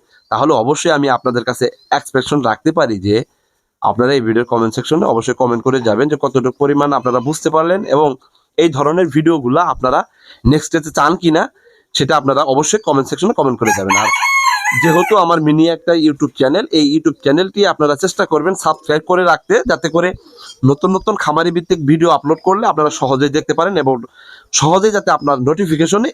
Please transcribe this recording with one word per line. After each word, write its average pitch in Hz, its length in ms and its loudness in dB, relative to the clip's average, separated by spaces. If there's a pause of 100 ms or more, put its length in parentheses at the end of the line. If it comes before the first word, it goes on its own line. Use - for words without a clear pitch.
(320)
তাহলে 131 200 0 (120)
অবশ্যই 151 340 0
আমি 143 100 0 (100)
আপনাদের 120 320 -2
কাছে 127 160 -2 (320)
এক্সপেকটেশন 139 420 -2 (100)
রাখতে 110 280 -2
পারি 120 180 0 (100)
যে 104 100 2 (680)
আপনারা 113 360 0
এই 123 100 0
ভিডিওর 117 240 0
কমেন্ট 113 260 0
সেকশনে 156 360 -2
অবশ্যই 117 280 -2
কমেন্ট 117 260 0
করে 131 100 2 (100)
যাবেন 110 240 2
যে 147 120 -2
কতটুকু 127 400 -2
পরিমাণ 143 260 2 (100)
আপনারা 123 280 0
বুঝতে 156 280 -4
পারলেন 170 240 0 (160)
এবং 151 140 4 (480)
এই 165 200 4
ধরনের 160 380 0
ভিডিওগুলা 151 460 2 (120)
আপনারা 127 260 0 (520)
নেক্সট 151 220 0
ডেতে 156 240 -4
চান 151 140 2 (100)
কিনা 165 220 2 (540)
সেটা 147 220 0
আপনারা 139 220 0 (120)
অবশ্যই 156 340 0
কমেন্ট 139 220 0
সেকশনে 185 300 -2
কমেন্ট 127 220 0
করে 110 160 0
যাবেন। 95 260 -2
আর - 60 -2 (760)
যেহেতু 165 300 2 (100)
আমার 170 240 2
মিনি 156 180 4 (100)
একটা 170 180 -2 (120)
YouTube 147 340 -2
চ্যানেল, 147 260 2 (140)
এই 147 140 4
YouTube 156 320 0
চ্যানেলটি 185 360 0 (120)
আপনারা 147 300 0
চেষ্টা 190 280 -2
করবেন 156 220 0 (100)
সাবস্ক্রাইব 151 480 -2
করে 180 200 2
রাখতে, 180 240 0 (160)
যাতে 165 240 -2
করে 175 140 2 (600)
নতুন 160 260 0
নতুন 208 280 -2
খামারি 165 320 0
ভিত্তিক 170 240 -2 (100)
ভিডিও 165 280 2
আপলোড 151 300 -2
করলে 202 240 0
আপনারা 151 280 0
সহজেই 135 380 0
দেখতে 151 220 -2
পারেন 190 140 0 (100)
এবং 131 120 0 (640)
সহজেই 190 380 2
যাতে 190 200 -2
আপনার 143 200 0 (100)
নোটিফিকেশনে 170 680 0